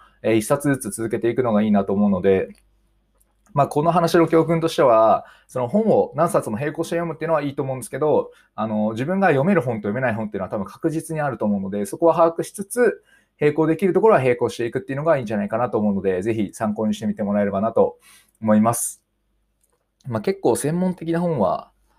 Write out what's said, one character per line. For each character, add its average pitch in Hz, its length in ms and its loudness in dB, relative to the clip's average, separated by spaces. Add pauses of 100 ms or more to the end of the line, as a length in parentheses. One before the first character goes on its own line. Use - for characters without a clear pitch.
(240)
え 107 80 0
ー、 117 40 4
一 110 80 2
冊 143 260 0
ず 127 220 -2
つ - 0 -
続 113 180 -6
け 110 100 -4
て 113 100 -2
い 113 60 -2
く 131 80 0
の 117 100 0
が 104 80 4
い 110 60 0
い 107 40 2
な 101 120 4
と 101 100 -4
思 104 140 2
う - 20 2
の 92 120 0
で、 95 280 2 (1040)
ま 139 120 2
あ、 - 20 0
こ 147 160 0
の 170 80 2
話 170 260 2
の 165 100 6
教 160 180 4
訓 165 140 0
と 165 100 0
し - 60 -8
て 170 60 2
は、 110 440 6 (200)
そ - 140 -8
の 123 80 -2
本 208 160 0
を 135 320 2
何 165 140 0
冊 143 200 0
も 110 80 -4
並 147 140 -4
行 160 120 -6
し 165 60 -10
て 175 60 -4
読 170 100 -4
む 160 80 -6
っ 143 40 -16
て 156 80 -8
い - 20 -4
う - 20 -4
の 160 60 2
は 147 80 0
い 143 60 -4
い 135 60 -8
と 147 60 -4
思 135 120 -6
う 127 40 -8
ん 123 40 -12
で - 20 -12
す - 80 -14
け 135 80 -8
ど、 143 320 0 (240)
あ 107 100 -4
の、 107 260 -2
自 117 140 -4
分 185 140 -2
が 196 80 4
読 139 160 4
め 196 100 2
る - 80 4
本 113 200 -4
と 104 80 -4
読 101 40 -2
め 127 80 -4
な 127 80 0
い 107 60 -2
本 107 120 -4
っ - 20 -14
て 104 80 -8
い - 20 -6
う - 20 -6
の 92 40 -6
は 90 40 -10
多 117 80 -4
分 95 80 -6
確 - 240 -6
実 156 240 -6
に 156 80 -4
あ 147 80 -2
る 117 80 -6
と 113 80 -4
思 104 140 0
う - 20 -6
の 95 80 -8
で、 104 160 -4
そ - 120 -8
こ 170 100 2
は 156 80 4
把 165 160 4
握 170 120 -6
し - 100 -14
つ 196 120 -12
つ、 - 380 0 (360)
並 147 140 2
行 160 140 2
で 160 100 0
き 202 80 0
る 180 80 2
と 185 80 2
こ 220 60 4
ろ 214 80 8
は 143 60 2
並 123 160 2
行 117 120 0
し - 80 -8
て 117 80 -2
い 113 60 -4
く 131 80 -4
っ - 20 -4
て 135 120 -10
い - 20 -6
う - 20 -6
の 147 60 -6
が 160 140 2
い - 20 -4
い 123 40 -6
ん - 20 -8
じ 110 80 -6
ゃ 107 40 -2
な 101 60 -2
い 101 60 -6
か 113 80 -2
な 120 120 -2
と 117 80 -2
思 104 140 2
う - 20 -2
の 95 80 -4
で、 92 220 0
ぜ 110 100 -2
ひ 107 200 -4
参 107 200 -4
考 107 140 -2
に 104 60 0
し - 60 -6
て 113 60 -6
み 104 100 -2
て - 60 -8
も 101 120 -2
ら 104 80 0
え 101 40 0
れ 98 60 -2
ば 98 100 -2
な 113 100 -2
と - 280 0 (420)
思 110 140 2
い 107 60 6
ま 117 120 2
す。 - 300 -8 (1080)
ま 113 100 -4
あ、 - 20 -6
結 190 180 -2
構 123 160 2
専 160 240 -2
門 185 160 -2
的 165 160 -6
な 165 80 0
本 170 200 0
は、 85 300 -2 (300)